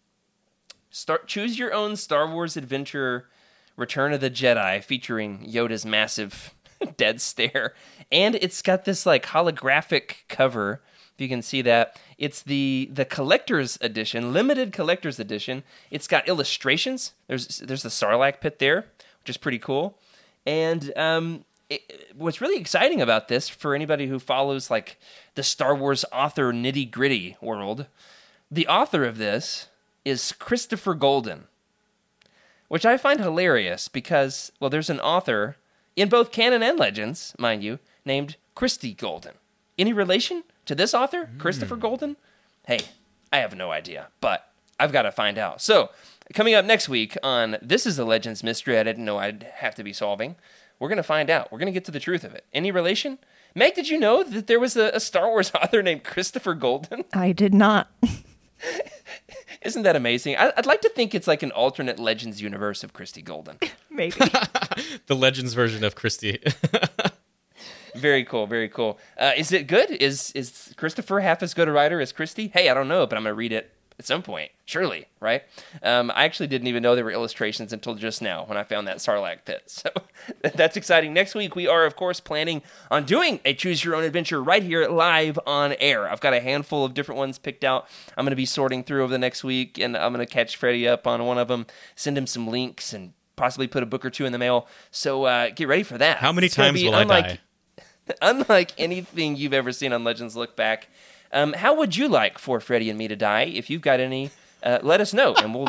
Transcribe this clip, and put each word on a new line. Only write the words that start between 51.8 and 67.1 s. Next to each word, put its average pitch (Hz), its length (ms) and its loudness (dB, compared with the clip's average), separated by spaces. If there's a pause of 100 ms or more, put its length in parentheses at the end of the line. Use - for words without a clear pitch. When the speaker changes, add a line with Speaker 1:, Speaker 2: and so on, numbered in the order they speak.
Speaker 1:
to - 40 -12
the 147 100 -8
truth 175 240 -4
of - 100 -16
it. - 180 -18
Any 175 180 -2
relation? 196 480 -2 (360)
Meg, 254 200 4
did 311 140 -4
you 311 100 0
know 247 240 6
that 220 240 -6
there 233 140 4
was 247 160 0
a, 220 160 4
a 220 80 -2
Star 190 280 0
Wars 226 260 2
<laughs> - 80 2
author 214 200 4
named 170 220 0
Christopher 180 500 -4
Golden? 143 500 -2 (100)
Speaker 3:
I 185 180 4
did 196 220 4
not. 208 340 6 (140)
<laughs> - 1600 -8
Speaker 1:
Isn't 233 200 -4
that 175 140 6
amazing? 123 400 0
I, 254 200 4
I'd 214 100 0
like 359 160 4
to 440 80 2
think 226 240 0
it's 175 120 -2
like 156 160 2
an 139 100 -4
alternate 127 460 0
Legends 110 440 -4
universe 101 420 -6
of - 80 -18
Christie - 300 -18
Golden. 78 360 -14 (160)
Speaker 3:
<laughs> - 160 -20
Maybe. 180 300 -4
Speaker 2:
<laughs> 269 60 6 (800)
The 135 100 0
Legends 131 380 0
version 113 300 0
of 104 100 0
Christie. 104 440 -4 (800)